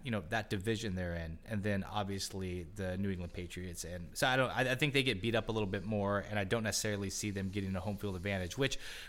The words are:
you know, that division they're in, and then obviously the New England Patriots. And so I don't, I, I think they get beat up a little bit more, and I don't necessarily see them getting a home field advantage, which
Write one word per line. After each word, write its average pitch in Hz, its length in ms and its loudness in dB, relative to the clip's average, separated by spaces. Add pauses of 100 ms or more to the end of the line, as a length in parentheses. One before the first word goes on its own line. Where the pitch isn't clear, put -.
you 135 80 -4
know, 104 180 0
that 110 220 0
division 104 460 0
they're 90 180 0
in, 82 240 -4 (100)
and 104 140 -2
then 98 280 2
obviously 95 840 -2
the 92 240 -2
New 98 120 2
England 87 220 -2
Patriots. 90 520 -6
And 87 300 -8
so - 120 2
I 131 100 4
don't, 127 140 4
I, 123 220 2
I - 20 2
think 135 200 2
they 139 100 6
get 104 180 2
beat 117 140 2
up 110 120 2
a 113 40 2
little 107 160 2
bit 92 180 -2
more, 101 420 2
and 107 120 0
I 101 40 2
don't 113 200 2
necessarily 101 440 0
see 104 220 -2
them 95 200 0
getting 95 260 0
a 92 40 0
home 98 160 -2
field 95 200 -2
advantage, 92 420 0
which 135 200 2 (300)